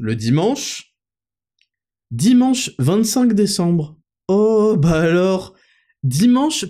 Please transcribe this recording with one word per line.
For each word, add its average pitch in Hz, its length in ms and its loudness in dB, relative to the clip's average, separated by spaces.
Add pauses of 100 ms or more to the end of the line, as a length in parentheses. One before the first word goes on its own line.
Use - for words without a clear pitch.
le 110 160 -4
dimanche, 156 800 -4 (1120)
dimanche 247 720 0
vingt-cinq 220 520 0
décembre. 175 640 -2 (300)
Oh, 214 500 2
bah 160 260 2
alors, 180 520 0 (480)
dimanche 247 680 0